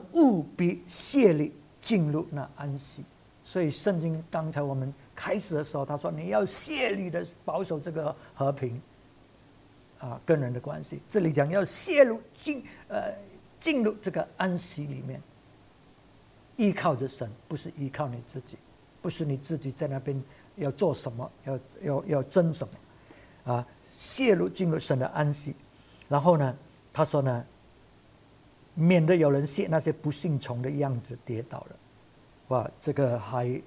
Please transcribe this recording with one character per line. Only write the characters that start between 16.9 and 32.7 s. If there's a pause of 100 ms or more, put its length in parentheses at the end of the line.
着
神， (180)
不
是
依
靠
你
自
己， (420)
不
是
你
自
己
在
那
边 (360)
要
做
什
么， (120)
要， (220)
要，
要
争
什
么，
啊， (240)
泄
露
进
入
神
的
安
息。 (540)
然
后
呢， (340)
他
说
呢 (1300)
，“免
得
有
人
学
那
些
不
信
从
的
样
子
跌
倒
了。” (720)
哇， (100)